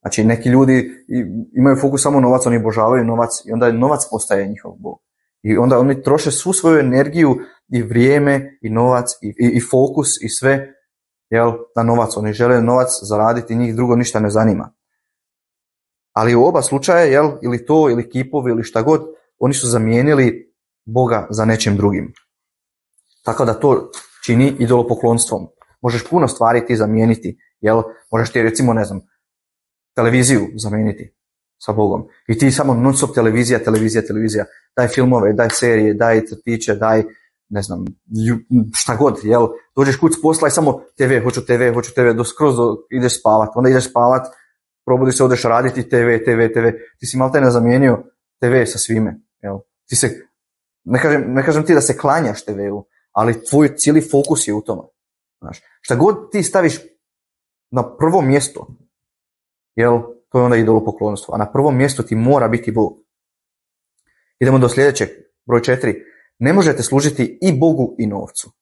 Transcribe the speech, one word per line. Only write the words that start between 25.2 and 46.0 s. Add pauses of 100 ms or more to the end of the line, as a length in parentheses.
Možeš
puno
stvari
ti
zamijeniti, (220)
jel? (300)
Možeš
ti,
recimo,
ne
znam, (960)
televiziju
zamijeniti (420)
sa
Bogom. (200)
I
ti
samo
non
stop
televizija,
televizija,
televizija. (300)
Daj
filmove,
daj
serije,
daj
crtiće,
daj, (460)
ne
znam, (200)
ju-,
šta
god,
jel? (280)
Dođeš
kuć
s
posla
i
samo: (160)
„T
V,
hoću
T
V,
hoću
T
V”,
do
skroz
do, (140)
ideš
spavat.
Onda
ideš
spavat, (580)
probudiš
se,
odeš
raditi,
T